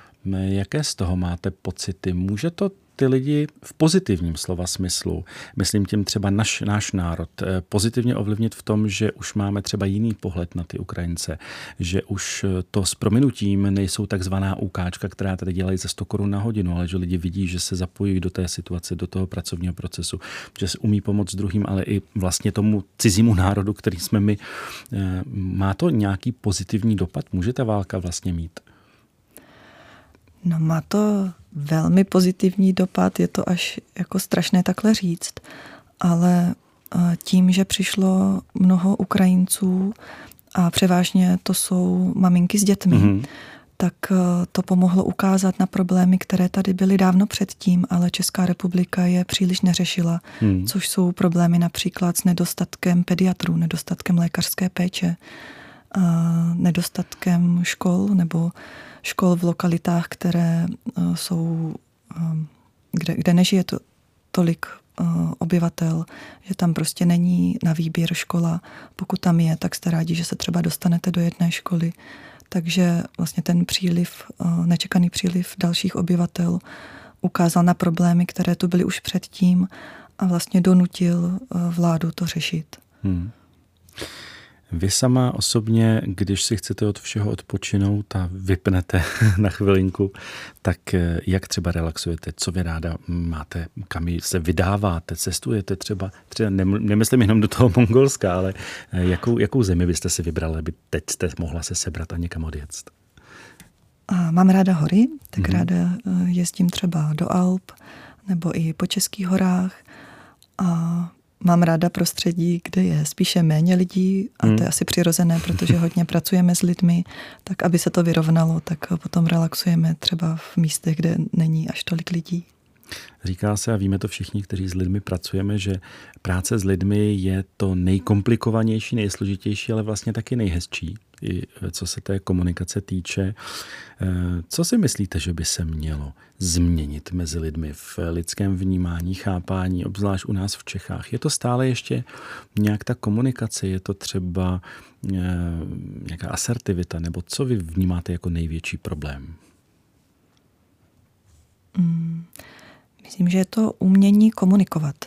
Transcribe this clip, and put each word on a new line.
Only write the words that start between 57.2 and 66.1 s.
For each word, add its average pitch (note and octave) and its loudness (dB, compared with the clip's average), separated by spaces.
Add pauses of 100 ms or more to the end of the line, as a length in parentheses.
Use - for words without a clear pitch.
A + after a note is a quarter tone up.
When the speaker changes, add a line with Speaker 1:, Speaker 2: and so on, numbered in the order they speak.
Speaker 2:
škol F#3 0
nebo E3+ 2 (520)
škol F3+ 2
v F3 -2
lokalitách, E3+ 0
které, E3+ 0 (320)
eh, F3 -2 (140)
jsou, E3 -4 (420)
eh, E3+ -6 (680)
kde, E3 -2
kde F3 2
nežije F#3 4
to, - -4 (520)
tolik, E3+ 0
eh, - -10 (360)
obyvatel, E3 0 (380)